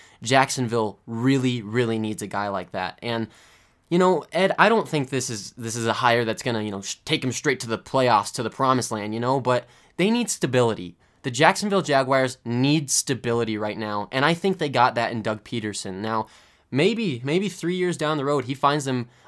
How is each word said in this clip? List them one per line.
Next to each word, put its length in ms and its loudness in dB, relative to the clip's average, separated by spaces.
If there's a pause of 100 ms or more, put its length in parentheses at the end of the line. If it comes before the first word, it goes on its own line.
(200)
Jacksonville 880 0
really, 560 0
really 380 0
needs 220 -4
a 40 -6
guy 220 -4
like 240 -6
that. 320 -6
And 240 -2 (600)
you 100 2
know, 340 4
Ed, 260 2
I 100 6
don't 200 2
think 220 -2
this 200 -4
is, 220 -10
this 240 -8
is 100 -2
a 60 2
hire 320 2
that's 180 -4
gonna, 200 -2
you 100 -6
know, 100 -8
sh-, 220 -10
take 200 -2
'em 60 -2
straight 300 -2
to 80 -10
the 100 -2
playoffs, 560 2
to 80 -4
the 80 -4
promised 400 2
land, 240 -4
you 60 -4
know, 200 0
but 260 0 (300)
they 140 2
need 180 0
stability. 680 0 (260)
The 80 -6
Jacksonville 520 2
Jaguars 640 2
need 460 2
stability 680 0
right 220 -4
now, 320 -4
and 140 2
I 100 4
think 240 -2
they 100 -2
got 280 4
that 160 0
in 100 -4
Doug 220 -4
Peterson. 580 -6
Now, 240 -2 (440)
maybe, 540 0
maybe 240 0
three 280 -4
years 200 -2
down 200 -2
the 80 -2
road, 220 0
he 80 -4
finds 320 0
them, 220 -2 (200)